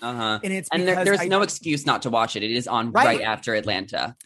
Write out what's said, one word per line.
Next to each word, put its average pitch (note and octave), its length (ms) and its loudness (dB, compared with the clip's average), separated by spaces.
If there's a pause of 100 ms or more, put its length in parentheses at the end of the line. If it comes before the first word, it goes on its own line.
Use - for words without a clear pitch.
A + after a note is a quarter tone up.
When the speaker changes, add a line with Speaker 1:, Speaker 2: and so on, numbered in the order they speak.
Speaker 1:
Uh-huh. A#2 420 -2
Speaker 2:
And C#3+ 100 -2
it's F#3+ 180 -6
Speaker 1:
And E3+ 160 2
there, F3+ 80 4
Speaker 2:
because F3+ 120 0
Speaker 1:
there's G3 140 4
Speaker 2:
I F3 60 -2
Speaker 1:
no F#3+ 140 4
excuse D3+ 440 -2
not B2+ 180 0
to B2+ 80 -4
watch A2+ 260 2
it. G2+ 60 -4
It A2 80 -2
is A#2+ 160 -2
on A#2 260 0
Speaker 2:
Right. A#3+ 120 6
Speaker 1:
right A2+ 160 4
after A2 340 -2
Atlanta. G2+ 600 -4 (100)